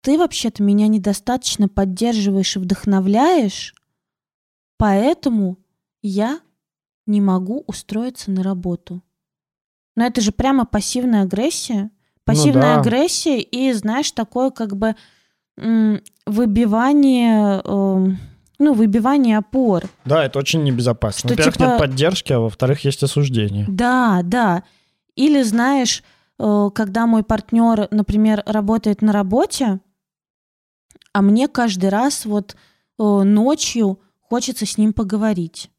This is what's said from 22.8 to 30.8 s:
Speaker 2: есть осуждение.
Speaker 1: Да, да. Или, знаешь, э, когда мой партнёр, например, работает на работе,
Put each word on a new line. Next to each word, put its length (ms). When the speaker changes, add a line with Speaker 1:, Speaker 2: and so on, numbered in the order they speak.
Speaker 2:
есть 180
осуждение. 680
Speaker 1:
Да, 540
да. 400
Или, 280
знаешь, 580
э, 340
когда 320
мой 180
партнёр, 680
например, 560
работает 560
на 100
работе, 680